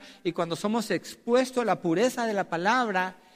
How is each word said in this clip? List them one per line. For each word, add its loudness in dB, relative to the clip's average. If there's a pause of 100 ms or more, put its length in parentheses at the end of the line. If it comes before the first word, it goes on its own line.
(240)
y 0
cuando -2
somos -2
expuestos 0
a -2
la 0
pureza 2
de -2
la 0
palabra, 0 (180)